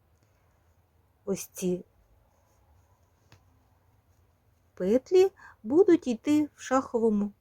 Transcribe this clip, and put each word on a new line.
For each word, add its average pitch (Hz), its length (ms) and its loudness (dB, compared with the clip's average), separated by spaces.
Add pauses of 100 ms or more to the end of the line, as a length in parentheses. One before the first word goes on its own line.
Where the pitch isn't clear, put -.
(1200)
ось 196 220 -8
ці 180 380 -8 (3000)
петлі 262 560 2 (320)
будуть 320 440 2
йти 294 480 -2
в - 60 -20
шаховому 220 800 -2